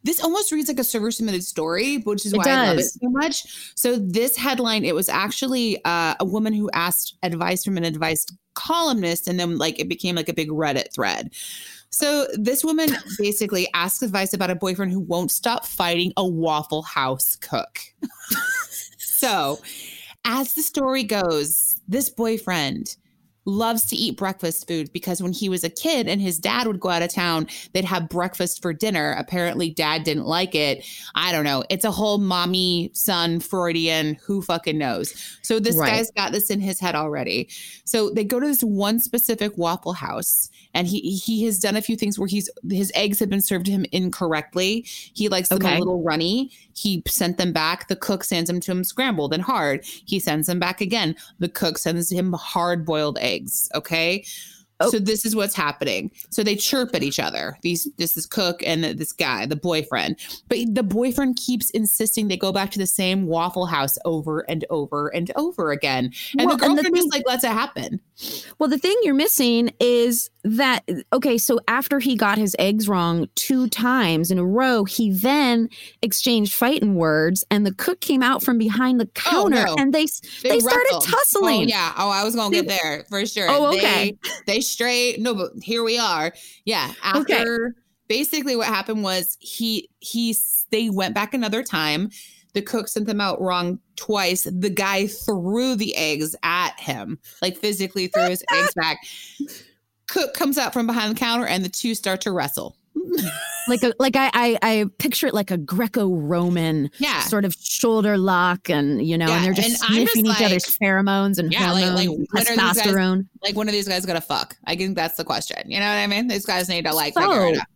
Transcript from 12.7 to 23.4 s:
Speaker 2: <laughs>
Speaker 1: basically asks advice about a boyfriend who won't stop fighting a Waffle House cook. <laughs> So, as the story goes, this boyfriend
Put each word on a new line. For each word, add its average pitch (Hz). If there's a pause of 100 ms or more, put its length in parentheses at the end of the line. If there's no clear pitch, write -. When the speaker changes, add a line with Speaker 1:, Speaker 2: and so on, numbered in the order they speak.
Speaker 2:
<laughs> 262
Speaker 1:
basically 202
asks 175
advice 190
about 185
a 185
boyfriend 185
who 190
won't 175
stop -
fighting 175
a 196
Waffle 160
House 135
cook. - (220)
<laughs> 311 (880)
So, 160 (680)
as 240
the 311
story 262
goes, 170
this 247
boyfriend 220 (500)